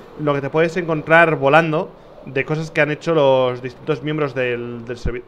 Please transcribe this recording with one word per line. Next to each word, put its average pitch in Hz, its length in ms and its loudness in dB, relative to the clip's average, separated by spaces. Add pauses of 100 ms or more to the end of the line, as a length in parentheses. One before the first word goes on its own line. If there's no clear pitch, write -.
(200)
lo 147 140 0
que 139 80 -2
te 135 80 -6
puedes 160 260 2
encontrar 160 600 2
volando 151 520 2 (360)
de 135 180 -4
cosas 156 260 -4
que 156 120 0
han 147 100 2
hecho 151 220 -4
los 131 480 2
distintos 131 420 -6
miembros 147 320 -4
del, 120 480 -4
del 120 140 -10
servi-, 120 300 -6